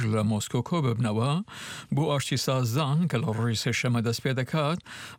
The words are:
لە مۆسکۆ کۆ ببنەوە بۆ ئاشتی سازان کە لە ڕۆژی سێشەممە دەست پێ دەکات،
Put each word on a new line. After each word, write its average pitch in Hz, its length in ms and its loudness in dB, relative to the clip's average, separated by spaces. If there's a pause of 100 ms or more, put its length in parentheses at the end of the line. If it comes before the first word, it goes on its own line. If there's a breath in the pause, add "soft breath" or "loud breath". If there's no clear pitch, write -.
(140)
لە 107 160 2
مۆسکۆ 110 380 0
کۆ 170 160 0
ببنەوە 117 480 2 (640 loud breath)
بۆ 143 160 4
ئاشتی - 360 0
سازان 131 520 2 (120)
کە 127 120 0
لە - 140 -2
ڕۆژی 113 280 0
سێشەممە 120 420 2
دەست 113 180 0
پێ 135 160 0
دەکات، 151 380 0 (400 loud breath)